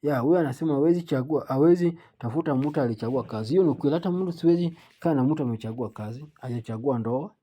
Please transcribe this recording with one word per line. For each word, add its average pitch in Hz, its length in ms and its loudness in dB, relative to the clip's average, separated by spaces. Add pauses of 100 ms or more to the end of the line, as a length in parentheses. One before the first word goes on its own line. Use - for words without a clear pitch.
Ya, 143 160 0
huyo 151 220 4
anasema 151 340 -2
hawezi 170 280 2
chagua, 147 460 -2
hawezi 170 500 4 (200)
tafuta 143 360 -2
mtu 147 260 0
alichagua 117 440 -2
kazi. 110 260 -6
Hiyo 185 120 4
ni 170 60 4
ukweli. 143 260 0
Hata 175 160 -2
mtu 180 220 -2
siwezi 170 460 2 (200)
kaa 160 160 0
na 127 100 2
mtu 156 180 0
amechagua 113 480 -4
kazi, 117 360 -12 (140)
hajachagua 120 580 -4
ndoa. 123 440 -4